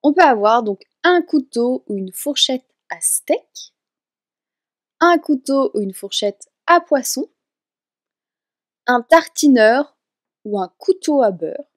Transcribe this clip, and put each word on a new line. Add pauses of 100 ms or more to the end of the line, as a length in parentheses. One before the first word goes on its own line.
On
peut
avoir
donc (220)
un
couteau
ou
une
fourchette (220)
à
steak, (1300)
un
couteau
ou
une
fourchette (180)
à
poisson, (1600)
un
tartineur (480)
ou
un
couteau
à
beurre